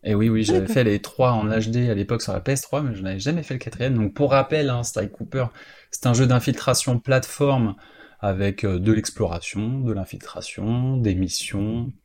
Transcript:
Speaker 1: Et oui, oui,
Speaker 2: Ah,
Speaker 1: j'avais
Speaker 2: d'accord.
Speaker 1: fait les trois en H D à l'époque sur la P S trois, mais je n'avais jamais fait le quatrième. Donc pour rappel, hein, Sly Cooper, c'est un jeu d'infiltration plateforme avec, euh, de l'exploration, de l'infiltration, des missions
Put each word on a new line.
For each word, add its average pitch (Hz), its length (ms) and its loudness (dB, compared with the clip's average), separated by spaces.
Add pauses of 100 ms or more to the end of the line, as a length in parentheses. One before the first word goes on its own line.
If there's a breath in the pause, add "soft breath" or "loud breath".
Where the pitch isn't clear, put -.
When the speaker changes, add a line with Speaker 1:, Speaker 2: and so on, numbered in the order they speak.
Speaker 1:
Et 107 100 2
oui, 110 140 4
oui, 110 140 4
Speaker 2:
Ah, 107 40 0
Speaker 1:
j'avais 117 140 4
Speaker 2:
d'accord. 95 140 -2
Speaker 1:
fait 127 100 4
les 104 180 2
trois 127 300 0
en 107 160 0
H 110 220 0
D 120 200 2
à 107 40 2
l'époque 101 280 -2
sur 101 100 -6
la 95 60 -2
P 131 140 -2
S 135 100 0
trois, 143 200 -4
mais 123 120 -2
je 95 80 -8
n'avais 95 160 -4
jamais 147 240 -2
fait 135 120 -8
le 127 40 -6
quatrième. 123 380 -2
Donc 107 180 0
pour 139 160 2
rappel, 139 400 2
hein, 120 140 -2
Sly 104 260 -4
Cooper, 127 360 -4 (440 loud breath)
c'est - 160 -6
un 123 80 4
jeu 127 140 4
d'infiltration 123 720 2
plateforme 127 760 0 (460 loud breath)
avec, 98 420 0
euh, 95 160 2
de 104 140 4
l'exploration, 107 880 -2
de 120 120 0
l'infiltration, 113 1040 -4
des 104 180 2
missions 107 760 -2 (120)